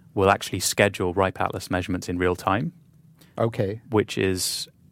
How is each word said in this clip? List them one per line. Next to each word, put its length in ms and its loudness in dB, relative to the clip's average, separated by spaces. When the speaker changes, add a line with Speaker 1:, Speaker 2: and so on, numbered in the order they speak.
Speaker 1:
will 160 4
actually 320 0
schedule 520 2
ripe 280 0
atlas 280 -4
measurements 400 -2
in 80 -2
real 180 2
time. 360 -2
Speaker 2:
Okay. 520 -2
Speaker 1:
Which 280 0
is, 500 -2